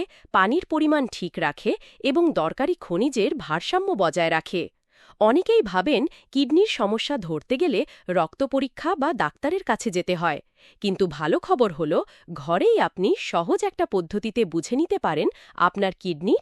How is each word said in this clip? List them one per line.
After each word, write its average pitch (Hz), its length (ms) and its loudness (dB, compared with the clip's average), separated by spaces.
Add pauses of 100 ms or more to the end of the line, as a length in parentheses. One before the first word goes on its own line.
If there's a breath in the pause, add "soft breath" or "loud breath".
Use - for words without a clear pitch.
(300 soft breath)
পানির 214 340 2
পরিমাণ 302 460 2
ঠিক - 260 -10
রাখে 165 340 -2 (320 loud breath)
এবং 277 200 2 (100)
দরকারি 175 480 -2
খনিজের 233 560 0
ভারসাম্য 240 600 -2
বজায় 170 340 2
রাখে। 165 320 -2 (580 soft breath)
অনেকেই 359 420 4
ভাবেন 233 380 0 (280 soft breath)
কিডনির 294 420 2
সমস্যা 220 460 -2
ধরতে 170 400 -4
গেলে 254 240 0 (280 loud breath)
রক্ত 175 360 0
পরীক্ষা 269 500 -4
বা 294 180 0
ডাক্তারের 277 500 -4
কাছে 226 280 -2
যেতে 180 240 -2
হয়, 165 240 -2 (420 soft breath)
কিন্তু 196 280 0
ভালো 156 300 -2
খবর 254 320 0
হলো 160 280 0 (360 soft breath)
ঘরেই 180 440 2
আপনি 185 300 0 (140)
সহজ 190 400 0
একটা - 220 -2
পদ্ধতিতে 208 600 -2
বুঝে 165 300 -4
নিতে 339 240 0
পারেন 175 280 0 (300 loud breath)
আপনার 190 420 0
কিডনি 180 420 -2